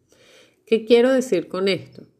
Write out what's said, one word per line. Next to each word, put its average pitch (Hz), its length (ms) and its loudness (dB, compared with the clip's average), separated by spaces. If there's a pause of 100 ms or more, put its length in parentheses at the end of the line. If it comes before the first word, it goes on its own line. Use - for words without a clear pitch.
(640)
¿Qué 220 200 -2
quiero 240 280 4
decir 240 360 -2
con 185 180 -6
esto? - 380 -6 (160)